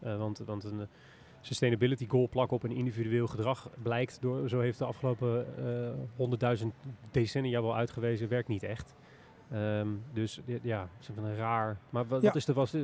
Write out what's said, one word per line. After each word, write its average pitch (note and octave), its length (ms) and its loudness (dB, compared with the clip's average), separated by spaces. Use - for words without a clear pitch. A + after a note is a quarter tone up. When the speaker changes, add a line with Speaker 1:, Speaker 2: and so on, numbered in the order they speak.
Speaker 1:
ja. A2+ 120 -8
Speaker 2:
Eh, G#2 40 -2
want, G#2+ 280 -4
want G#2 180 -6
een, G#2 180 -6
eh, G#2 40 -6
sustainability B2 680 2
goal B2 220 4
plakken B2+ 280 2
op - 60 -2
een A#2 80 -2
individueel A#2 560 0
gedrag A2+ 420 -2
blijkt A#2 380 0
door, B2+ 280 0
zo B2 100 2
heeft A#2+ 200 2
de C3+ 60 0
afgelopen, A#2+ 600 0
eh, A#2+ 320 -2
honderdduizend A#2+ 580 2
decennia A#2+ 500 2
wel A2+ 140 2
uitgewezen, A#2 540 0
werkt A#2+ 180 0
niet G2+ 160 -2
echt. G2+ 300 -8
Ehm, G#2+ 360 0
dus, A2 320 -2
ja, B2 160 -4
ja, G#2+ 280 -2
ze - 120 -16
hebben G#2+ 200 -4
een G#2 60 -4
raar, A2 400 0
maar A#2+ 180 0
wa-, B2 80 0
Speaker 1:
Ja. C3 60 2
Speaker 2:
wat G#3 140 6
is D3+ 100 0
de, C#3+ 80 2
was, C3 200 2